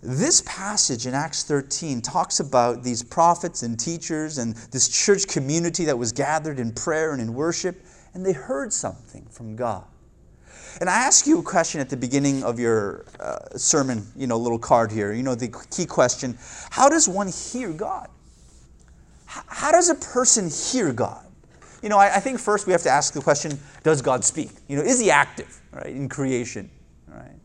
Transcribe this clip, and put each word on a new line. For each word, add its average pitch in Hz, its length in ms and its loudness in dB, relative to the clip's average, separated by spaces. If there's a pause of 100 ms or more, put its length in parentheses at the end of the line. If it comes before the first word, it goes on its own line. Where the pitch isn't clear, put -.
This 180 440 2
passage 190 580 -2
in 127 80 -6
Acts 147 300 -4
thirteen 139 580 -2
talks - 380 -2
about 123 440 2
these 120 200 -4
prophets 170 580 2
and 117 180 -4
teachers 156 600 -6
and 117 160 -4 (160)
this - 180 0
church - 380 4
community 165 580 0
that 143 120 2
was 120 140 -2
gathered 151 460 -2
in 117 140 -2
prayer 156 400 -2
and 135 100 -4
in 113 140 -4
worship, 170 500 -4 (300)
and 185 100 -8
they 190 80 2
heard 262 400 -6
something - 560 -10
from 110 260 -14
God. 113 300 -4 (920)
And 180 100 -2
I 196 100 4
ask 262 280 4
you 320 100 6
a 156 60 -2
question 165 380 0
at 131 80 -4
the 139 80 -4
beginning 135 460 0
of 113 140 -2
your, 110 480 0 (140)
uh, - 380 -8
sermon, 127 580 0
you 135 100 -6
know, 117 120 0
little 117 200 0
card 113 340 4
here, 104 200 -2
you 113 100 -4
know, 131 140 -2
the 117 140 -6 (200)
key 180 160 -4
question, 127 520 0 (320)
how 262 180 4
does 302 220 4
one 190 180 -2
hear 226 460 -8
God? 190 340 -8 (1160)
H-, - 220 -14
how - 240 -2
does 349 180 8
a 320 60 4
person 233 540 0
hear 175 440 -2
God? - 340 -4 (560)
You 208 60 -4
know, 208 80 4
I, 196 180 8
I 202 60 6
think 262 180 -4
first 208 280 0
we 185 40 2
have 175 120 4
to 160 60 2
ask 143 240 2
the 147 80 -6
question, 143 380 0 (240)
does 156 180 4
God 135 220 0
speak? - 280 -4 (160)
You 139 100 -4
know, 143 60 0
is 247 160 4
He 202 120 4
active, - 500 2 (120)
right, - 140 -12
in 131 200 -6
creation, 123 640 -4 (360)
right? - 400 -20